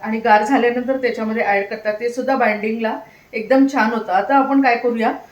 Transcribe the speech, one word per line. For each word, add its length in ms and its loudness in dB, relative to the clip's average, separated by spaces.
आणि 180 -4
गार 240 4
झाल्यानंतर 540 0
त्याच्यामध्ये 460 -2
ॲड 220 0
करतात, 280 -4
ते 160 -4
सुद्धा 260 -2
बाइंडिंगला 640 -2
एकदम 400 4
छान 160 2
होतं. 240 -4
आता 220 0
आपण 260 2
काय 140 4
करूया, 380 0